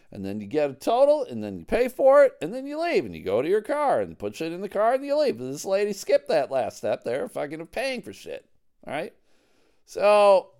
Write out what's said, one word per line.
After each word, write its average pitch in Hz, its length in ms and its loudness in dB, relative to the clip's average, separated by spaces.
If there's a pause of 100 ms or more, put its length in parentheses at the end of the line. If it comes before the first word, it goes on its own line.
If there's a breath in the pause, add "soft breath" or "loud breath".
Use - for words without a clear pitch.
(100)
And 95 140 -12
then 101 160 -8
you 101 60 -12
get 143 240 -2
a 131 40 -12
total, 277 500 2
and 156 200 -8
then 104 140 -8
you - 80 -14
pay 240 220 0
for 277 360 6
it, 254 160 2
and 175 140 -8
then 262 120 -10
you 294 140 -8
leave, 311 240 0
and 90 100 -10
you 80 80 -12
go 98 200 0
to 151 60 -4
your 208 140 0
car, 277 380 0
and 82 180 -8
put 107 160 -8
shit 165 180 -8
in 180 100 -10
the 202 80 -10
car, 220 240 0
and 269 100 -2
you 285 140 -2
leave. 262 200 0
This 131 260 -10
lady 202 280 -2
skipped - 360 -2
that 151 220 0
last 131 280 -4
step 113 260 -4
there, 143 240 -4
fucking 151 380 -8
paying 247 340 -6
for 101 120 -14
shit, - 360 -14 (380)
all 120 80 -10
right? 160 180 -8 (720)
So, 202 760 4